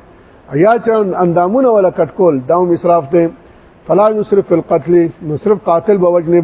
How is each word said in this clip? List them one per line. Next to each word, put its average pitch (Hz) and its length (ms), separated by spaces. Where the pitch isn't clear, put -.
یا 180 200
چې 226 80
اندامونه 180 560
ولا 202 180
کټ 165 280
کول، 165 300
دا 156 80
هم 175 160
اسراف 170 400
دی. 170 160
"فلا 196 220
یسرف 208 380
فی 175 80
القتل"، 165 380
نو 151 160
صرف 202 280
قاتل 190 320
به 175 120
وجنې، 175 340